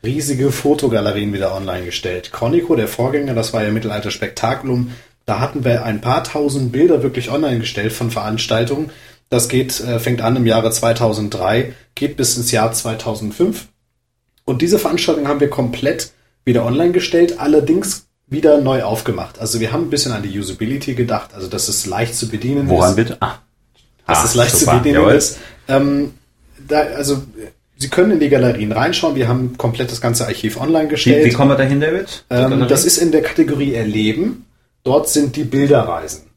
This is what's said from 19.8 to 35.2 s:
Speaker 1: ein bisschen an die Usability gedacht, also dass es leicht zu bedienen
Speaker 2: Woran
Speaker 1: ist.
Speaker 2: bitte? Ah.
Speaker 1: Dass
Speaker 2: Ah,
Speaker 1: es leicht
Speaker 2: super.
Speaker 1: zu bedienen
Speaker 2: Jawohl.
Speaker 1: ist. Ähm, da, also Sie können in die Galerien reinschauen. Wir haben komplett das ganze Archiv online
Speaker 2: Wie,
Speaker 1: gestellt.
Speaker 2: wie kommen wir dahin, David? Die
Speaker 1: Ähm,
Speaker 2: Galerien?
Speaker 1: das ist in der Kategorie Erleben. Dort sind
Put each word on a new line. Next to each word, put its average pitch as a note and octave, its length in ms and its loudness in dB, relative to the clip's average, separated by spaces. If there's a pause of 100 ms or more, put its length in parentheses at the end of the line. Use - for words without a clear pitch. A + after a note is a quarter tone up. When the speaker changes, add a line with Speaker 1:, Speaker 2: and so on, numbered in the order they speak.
Speaker 1:
ein - 60 -6
bisschen C#3 220 -2
an G#2 100 -4
die G2 160 -6
Usability A2+ 560 -6
gedacht, A2+ 400 -2
also F#2 140 -10
dass F#2+ 200 -6
es - 180 -4
leicht A2 280 -4
zu A2+ 140 -4
bedienen B2 400 -2
Speaker 2:
Woran F2+ 220 6
Speaker 1:
ist. F#2+ 60 2
Speaker 2:
bitte? A2+ 240 0
Ah. - 180 -4 (680)
Speaker 1:
Dass D#2 140 2
Speaker 2:
Ah, D#2 40 2
Speaker 1:
es - 100 0
leicht A#2 220 4
Speaker 2:
super. - 160 4
Speaker 1:
zu - 60 6
bedienen C#3+ 240 2
Speaker 2:
Jawohl. G2+ 120 6
Speaker 1:
ist. - 240 0 (300)
Ähm, C#3+ 460 0 (540)
da, D3 120 2
also C#3+ 420 -2 (560)
Sie C3+ 120 -8
können G3+ 220 4
in E3 80 2
die C#3+ 100 2
Galerien A#2+ 420 2
reinschauen. D3 440 0
Wir A#2+ 120 0
haben B2 300 -2
komplett A#2+ 340 -2
das A#2+ 80 -8
ganze A#2 260 0
Archiv G#2+ 320 -4
online D#3 280 0
Speaker 2:
Wie, - 60 -4
Speaker 1:
gestellt. D3 340 4
Speaker 2:
wie A#2+ 40 6
kommen C3+ 200 4
wir C3+ 60 4
dahin, C3+ 240 2
David? E3+ 500 -4
Die B2 40 -2
Speaker 1:
Ähm, B2 100 4
Speaker 2:
Galerien? C3 240 2
Speaker 1:
das C#3 180 4
ist F3 100 2
in E3 160 2
der D#3 100 6
Kategorie C#3+ 520 0
Erleben. A2 720 -2 (360)
Dort C#3+ 280 2
sind C#3+ 260 0